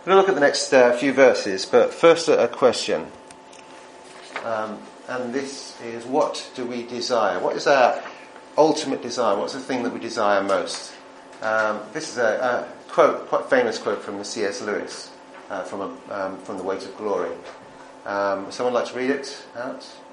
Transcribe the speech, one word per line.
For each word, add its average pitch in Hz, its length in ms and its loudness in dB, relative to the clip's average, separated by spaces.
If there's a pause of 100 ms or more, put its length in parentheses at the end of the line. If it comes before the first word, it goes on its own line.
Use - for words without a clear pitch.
We're 175 120 0
gonna 196 80 10
look 190 80 6
at 185 80 2
the 143 40 0
next, 143 320 2
uh, 123 240 8
few 139 160 0
verses, 104 540 4
but 95 260 4
first - 360 4
a, 110 160 6
a 120 40 0
question. 101 600 0 (1400)
Um, 107 340 -4 (300)
and 123 260 -6
this - 460 -8
is, 117 240 -10
what 143 500 -2
do 127 100 -6
we 120 200 -6
desire? 113 560 0
What 131 160 -2
is - 100 -4
our 131 340 6 (560)
ultimate 147 460 2
desire? 113 340 0
What's 104 180 -4
the 135 60 -8
thing 127 220 -4
that 120 100 -4
we 113 60 -8
desire 104 440 0
most? 95 500 -4 (500)
Um, 107 380 0 (120)
this 107 160 -8
is 110 100 -10
a, 117 500 0 (200)
a - 20 -16
quote, - 380 2
quite - 180 -2
famous 120 320 2
quote 101 240 -4
from 101 200 -10
C 107 220 -6
S 101 180 -4
Lewis, - 480 -8 (400)
uh, 95 120 -8
from 101 180 -10
a, - 340 -10
um, 95 240 -6
from 101 180 -12
The 92 80 -10
Weight 95 200 -6
of - 120 -14
Glory. 98 340 -4 (720)
Um, 101 460 -2
someone 123 240 -2
like 117 120 0
to - 100 -10
read 127 140 -2
it - 340 -6 (120)
out? 123 300 -12 (260)